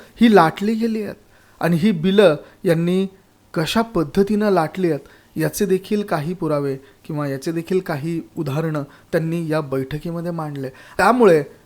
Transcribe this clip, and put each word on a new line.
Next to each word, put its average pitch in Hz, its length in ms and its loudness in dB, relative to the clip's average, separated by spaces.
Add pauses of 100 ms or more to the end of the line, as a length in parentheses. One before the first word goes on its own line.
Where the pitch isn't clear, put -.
(220)
ही 226 140 6
लाटली 185 380 2
गेली 220 300 -4
आहेत - 120 -10 (440)
आणि 170 180 0
ही 202 140 2
बिलं 190 440 4 (280)
यांनी 180 440 0 (460)
कशा 175 280 -2
पद्धतीनं 208 680 0
लाटली 175 420 0
आहेत - 460 -10
याचे 156 280 -2
देखील 190 380 -2
काही 170 300 -4
पुरावे 147 420 -4
किंवा 147 520 -10
याचे 135 240 -6
देखील 170 280 -2
काही 165 420 -6 (160)
उदाहरणं 151 460 -4 (280)
त्यांनी 165 360 -2
या 156 140 -2
बैठकीमध्ये 151 720 -6
मांडले. 147 380 -8
त्यामुळे 196 760 4 (220)